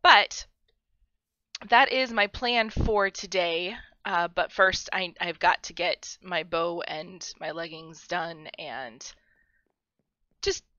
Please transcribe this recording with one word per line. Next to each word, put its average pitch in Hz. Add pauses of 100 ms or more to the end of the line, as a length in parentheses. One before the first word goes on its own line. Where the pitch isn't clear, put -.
But 269 (1200)
that 247
is 254
my 208
plan 233
for 208
today. 180 (300)
Uh, 175
but -
first, 190
I, 185
I've 175
got -
to -
get -
my 175
bow 170
and 165 (120)
my 165
leggings 160
done 165 (140)
and 123 (1400)
just - (160)